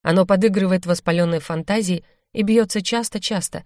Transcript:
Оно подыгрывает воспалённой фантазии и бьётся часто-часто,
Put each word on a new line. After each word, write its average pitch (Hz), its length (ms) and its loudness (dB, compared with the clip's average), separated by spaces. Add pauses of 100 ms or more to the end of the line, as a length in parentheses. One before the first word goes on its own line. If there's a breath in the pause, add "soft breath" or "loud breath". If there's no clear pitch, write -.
Оно 180 240 4
подыгрывает 190 600 2
воспалённой 170 540 0
фантазии 180 640 -4 (300 soft breath)
и 214 100 0
бьётся 220 380 2
часто-часто, 220 840 -6